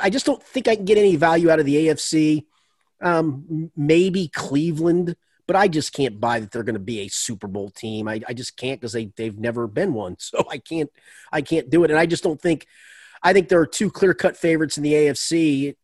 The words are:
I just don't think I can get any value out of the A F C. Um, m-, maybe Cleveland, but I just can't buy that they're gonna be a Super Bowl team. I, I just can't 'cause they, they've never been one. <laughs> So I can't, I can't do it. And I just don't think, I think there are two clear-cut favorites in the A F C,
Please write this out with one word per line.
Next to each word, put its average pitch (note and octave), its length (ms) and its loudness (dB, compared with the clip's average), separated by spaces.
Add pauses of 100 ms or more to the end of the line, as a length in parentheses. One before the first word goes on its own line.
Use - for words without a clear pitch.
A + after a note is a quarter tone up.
I G3 80 2
just B3+ 160 -2
don't - 160 0
think - 260 -2
I A3 80 4
can G3+ 80 -6
get G#3 140 6
any G3 180 6
value E3 340 4
out D#3+ 100 4
of D3+ 40 2
the D3 240 2
A D3+ 40 4
F D3 60 -2
C. D#3 480 0 (540)
Um, D#3+ 500 -2
m-, D#3+ 240 -6
maybe E3+ 540 2
Cleveland, E3 880 -2 (300)
but F3+ 100 0
I G3+ 120 4
just D3+ 240 -4
can't A2+ 280 -4
buy A#2 200 -2
that G#2 100 -12
they're A#2 120 -8
gonna A2 160 -4
be G2+ 220 -8
a G2 80 -10
Super - 380 -8
Bowl G2 240 -10
team. G#2+ 380 -8
I, A2 200 -6
I B2 60 -8
just A#2+ 220 -14
can't C3 240 -8
'cause A2+ 120 -10
they, A2+ 240 -8
they've A2 220 -8
never A#2 280 -4
been C#3+ 280 -4
one. F#2 240 -8
<laughs> - 20 -18
So - 300 -4
I D3+ 80 -10
can't, D#3+ 320 -6 (420)
I D#3 100 -2
can't D3 280 -2
do E3+ 140 4
it. D3+ 60 4
And D3+ 80 4
I E3+ 80 4
just E3 160 -2
don't D#3 180 -2
think, E3 260 -2 (560)
I F3+ 100 4
think F#3+ 160 4
there F3 120 4
are D#3 60 2
two G3 240 -2
clear-cut F#3 460 0
favorites D#3+ 400 0
in D3 60 -6
the D3 120 2
A D3+ 140 6
F C#3 80 -2
C, C#3+ 680 0